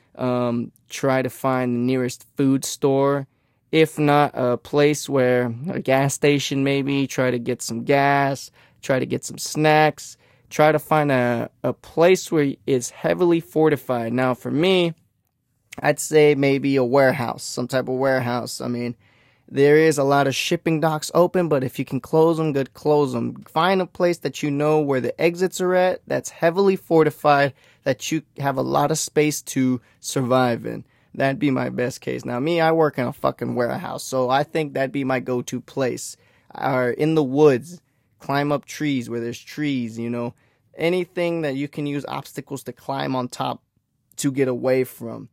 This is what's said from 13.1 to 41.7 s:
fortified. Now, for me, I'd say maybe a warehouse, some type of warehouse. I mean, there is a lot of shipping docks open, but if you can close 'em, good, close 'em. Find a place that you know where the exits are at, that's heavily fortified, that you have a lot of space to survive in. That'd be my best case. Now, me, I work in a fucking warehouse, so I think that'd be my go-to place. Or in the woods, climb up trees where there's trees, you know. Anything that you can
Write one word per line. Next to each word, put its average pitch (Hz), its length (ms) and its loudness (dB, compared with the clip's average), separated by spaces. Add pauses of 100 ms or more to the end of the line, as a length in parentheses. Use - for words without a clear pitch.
fortified. 131 720 0
Now, 127 220 0
for 123 160 -8
me, 170 440 2 (880)
I'd 143 200 0
say 151 340 4
maybe 139 400 0
a 135 80 2
warehouse, 127 640 2
some 123 240 -8
type 127 200 -2
of 131 60 -4
warehouse. 127 640 -2
I 127 60 -8
mean, 120 300 -6 (520)
there 143 280 4
is 156 200 4
a 139 80 0
lot 139 220 2
of 131 80 0
shipping 165 460 -2
docks 156 340 -2
open, 175 340 2
but 143 140 2
if 131 160 -6
you 135 60 -4
can 131 160 -6
close 160 400 2
'em, 156 120 0
good, 135 220 -4
close 147 400 0
'em. 120 320 -6
Find 185 340 0
a 180 60 -2
place 175 320 -2
that - 240 -8
you 147 80 -2
know 151 300 2
where 139 200 0
the 120 200 -4
exits 175 400 0
are 180 140 0
at, 180 320 2
that's - 240 -6
heavily 190 440 2
fortified, 147 800 2 (300)
that - 260 -2
you 160 120 -2 (160)
have 135 180 -2
a 131 60 0
lot 135 280 0
of 156 80 0
space 151 420 0
to 127 400 -2 (200)
survive 123 640 0
in. 113 180 -10 (300)
That'd 135 240 -2
be 147 120 0
my 127 200 -2
best 127 300 -6
case. 127 240 -8
Now, 123 160 -6
me, 165 200 -2
I 160 120 2
work 156 260 0
in 123 80 -2
a 131 60 -6
fucking 123 420 -4
warehouse, 123 500 -4
so 127 240 -2
I 135 140 2
think 147 320 -4
that'd 135 180 -2
be 139 120 -4
my 131 160 -2
go-to 123 400 -6
place. 123 560 -6 (380)
Or 127 360 0
in 151 240 0
the 156 100 2
woods, 139 560 2 (380)
climb 143 320 -2
up 143 140 -2
trees 135 440 -4
where 117 120 -6
there's 117 180 -8
trees, 127 600 -6
you 117 120 -6
know. 120 240 -6 (420)
Anything 170 640 -2
that 143 120 -2
you 143 140 -6
can 147 180 -8